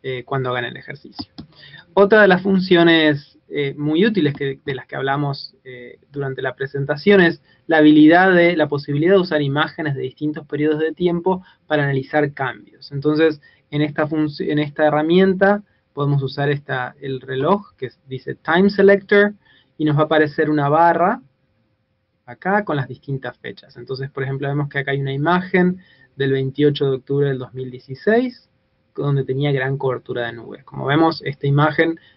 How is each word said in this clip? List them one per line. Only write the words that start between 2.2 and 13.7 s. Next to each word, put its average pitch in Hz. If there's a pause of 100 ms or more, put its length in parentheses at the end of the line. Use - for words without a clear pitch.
de 196
las 180
funciones, 170 (120)
eh, 143
muy 156
útiles 170
que, 135
de 139
las 127
que 143
hablamos, 139
eh, 123 (120)
durante 135
la 131
presentación 147
es 165 (240)
la 160
habilidad 156
de, 175
la 151
posibilidad 147
de 196
usar 165
imágenes 147
de 131
distintos 147
periodos 151
de 160
tiempo 180 (220)
para 151
analizar 139
cambios. -
Entonces, 151 (280)